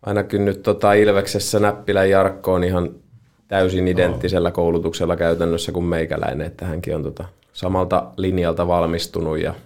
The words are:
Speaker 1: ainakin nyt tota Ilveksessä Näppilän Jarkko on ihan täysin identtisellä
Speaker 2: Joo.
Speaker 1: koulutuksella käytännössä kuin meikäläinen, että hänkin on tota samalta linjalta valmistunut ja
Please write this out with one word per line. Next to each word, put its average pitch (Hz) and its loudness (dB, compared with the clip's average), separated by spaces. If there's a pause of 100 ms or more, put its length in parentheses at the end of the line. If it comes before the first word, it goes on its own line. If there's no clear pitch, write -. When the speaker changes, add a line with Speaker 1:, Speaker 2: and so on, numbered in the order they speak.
Speaker 1:
ainakin 101 -2
nyt 98 0
tota 104 2
Ilveksessä 104 2
Näppilän 101 2
Jarkko 95 2
on 90 2
ihan 90 0 (580)
täysin 92 2
identtisellä 90 2
Speaker 2:
Joo. 87 -4
Speaker 1:
koulutuksella 85 0
käytännössä 82 0
kuin 87 -2
meikäläinen, 78 -2
että 80 -10
hänkin 82 -6
on 78 -4
tota 82 -8 (280)
samalta 92 -2
linjalta 87 0
valmistunut 85 -2
ja 82 -4 (120)